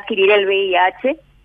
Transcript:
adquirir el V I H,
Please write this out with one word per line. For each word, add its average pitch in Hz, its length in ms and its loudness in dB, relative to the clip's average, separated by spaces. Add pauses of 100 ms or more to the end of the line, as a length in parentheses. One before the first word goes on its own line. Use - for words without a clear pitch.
adquirir 196 280 0
el 208 140 2
V 196 100 -2
I 196 220 -2
H, 190 400 -2 (280)